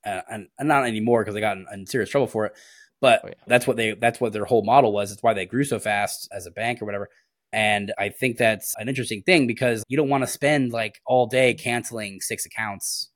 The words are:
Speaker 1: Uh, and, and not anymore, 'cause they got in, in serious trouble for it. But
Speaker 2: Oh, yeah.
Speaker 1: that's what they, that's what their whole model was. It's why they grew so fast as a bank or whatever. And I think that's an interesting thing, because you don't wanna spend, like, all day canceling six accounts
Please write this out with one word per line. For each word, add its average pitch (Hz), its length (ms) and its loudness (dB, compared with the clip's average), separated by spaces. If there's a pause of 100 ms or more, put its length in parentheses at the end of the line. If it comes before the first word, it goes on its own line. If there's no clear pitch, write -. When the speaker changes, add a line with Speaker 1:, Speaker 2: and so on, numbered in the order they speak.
Speaker 1:
Uh, 95 140 -4 (100)
and, 107 180 -10 (100)
and 139 100 -2
not 139 180 4
anymore, 113 380 2
'cause 101 100 -6
they 104 60 -4
got 104 180 0
in, 92 140 -16
in 98 140 -12
serious 110 220 -2
trouble 139 180 2
for 107 200 -2
it. - 60 -8 (480)
But 123 240 6
Speaker 2:
Oh, - 40 -16
yeah. - 60 -16 (120)
Speaker 1:
that's 123 200 4
what 127 100 2
they, 110 160 0
that's 117 280 0
what 113 120 0
their 104 140 -4
whole 113 180 4
model 117 280 6
was. 101 200 -2
It's 98 100 -14
why 113 120 4
they 95 120 -2
grew 123 180 -2
so 131 140 -2
fast 104 540 -2
as 92 140 -10
a 85 40 -16
bank 113 320 -6
or - 40 -8
whatever. 101 240 -6 (420)
And 104 440 0
I 101 120 -2
think 117 300 -2
that's 110 400 0
an 110 100 -8
interesting 117 340 -6
thing, 165 240 4
because 117 400 -2
you 135 100 -4
don't 147 120 0
wanna 135 180 0
spend, 139 460 0
like, 110 340 -6
all 127 200 4
day 127 280 2
canceling 107 680 -6
six - 260 -6
accounts - 680 -8